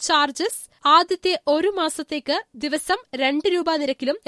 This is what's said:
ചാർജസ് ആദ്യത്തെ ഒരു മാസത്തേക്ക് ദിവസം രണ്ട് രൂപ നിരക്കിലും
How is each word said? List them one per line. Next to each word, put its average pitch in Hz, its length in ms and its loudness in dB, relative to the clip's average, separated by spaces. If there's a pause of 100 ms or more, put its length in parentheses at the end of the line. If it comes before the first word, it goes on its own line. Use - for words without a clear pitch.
ചാർജസ് 302 600 0 (260)
ആദ്യത്തെ 349 600 4
ഒരു 320 240 2
മാസത്തേക്ക് 320 680 -4 (180)
ദിവസം 294 440 -2 (160)
രണ്ട് 277 340 0
രൂപ 339 280 0
നിരക്കിലും 277 400 -2 (120)